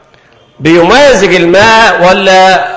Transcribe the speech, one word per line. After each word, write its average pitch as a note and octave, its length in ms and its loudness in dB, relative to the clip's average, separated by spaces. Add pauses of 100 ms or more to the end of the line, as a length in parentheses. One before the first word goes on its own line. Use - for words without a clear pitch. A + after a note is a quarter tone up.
(600)
بيمازج F#3 760 0
الماء F#3 720 0
ولا F#3+ 680 0